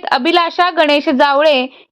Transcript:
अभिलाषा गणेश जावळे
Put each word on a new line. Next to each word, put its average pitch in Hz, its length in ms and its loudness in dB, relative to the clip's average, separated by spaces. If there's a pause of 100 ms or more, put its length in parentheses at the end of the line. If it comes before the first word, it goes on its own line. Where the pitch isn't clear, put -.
(100)
अभिलाषा 339 600 0
गणेश 302 380 0
जावळे 285 840 0